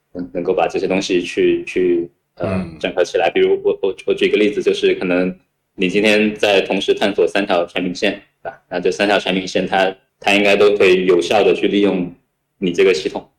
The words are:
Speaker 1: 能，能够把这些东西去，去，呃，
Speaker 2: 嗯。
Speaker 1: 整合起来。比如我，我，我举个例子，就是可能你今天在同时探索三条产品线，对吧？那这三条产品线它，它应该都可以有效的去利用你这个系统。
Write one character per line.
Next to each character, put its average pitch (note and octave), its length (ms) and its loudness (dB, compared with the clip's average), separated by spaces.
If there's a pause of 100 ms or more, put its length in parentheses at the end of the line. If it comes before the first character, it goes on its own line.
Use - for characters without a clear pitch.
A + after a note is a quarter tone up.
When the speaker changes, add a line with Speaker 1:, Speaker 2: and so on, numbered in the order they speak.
(140)
Speaker 1:
能， F2+ 200 -10
能 F2 80 -4
够 F2+ 100 -2
把 E2 140 2
这 F#2+ 120 -4
些 F#2 100 -2
东 F#2 120 0
西 F#2 220 0
去， F2 420 0
去， F2 460 -2 (260)
呃， F2 120 -6
Speaker 2:
嗯。 F2+ 320 -6
Speaker 1:
整 F2+ 140 -4
合 F2+ 100 0
起 - 140 -2
来。 E2+ 120 2
比 F#2+ 100 0
如 F#2+ 220 2
我， G2 200 0
我， F#2+ 120 -2 (120)
我 G2 80 0
举 F#2+ 140 0
个 F#2 80 2
例 G#2 140 2
子， F#2 120 -4
就 F#2+ 100 2
是 F#2+ 220 0
可 - 100 -4
能 F#2 300 0 (420)
你 F#2 120 -2
今 G2 140 0
天 G#2+ 320 2
在 G#2 280 2
同 G2 180 -2
时 - 140 0
探 G2+ 200 -2
索 F2 140 2
三 G2+ 180 -2
条 F2 200 0
产 F2 180 -6
品 F#2 100 -4
线， G2+ 260 -4 (220)
对 - 80 -10
吧？ - 100 -20 (100)
那 F2+ 100 -4
这 F#2 100 0
三 G2+ 160 -2
条 G2+ 120 2
产 F#2 160 -2
品 F#2+ 120 -4
线 F#2 200 -4
它， F#2+ 280 0 (240)
它 G2+ 140 -2
应 G2+ 100 2
该 G2+ 140 4
都 G2+ 200 4
可 G2 100 4
以 F#2 180 4
有 F2+ 160 4
效 G#2 240 0
的 F2+ 100 4
去 G2+ 140 -2
利 G2+ 140 2
用 F#2 280 0 (460)
你 F2+ 160 -4
这 F#2+ 120 2
个 F#2+ 100 4
系 - 140 -6
统。 - 200 -10 (100)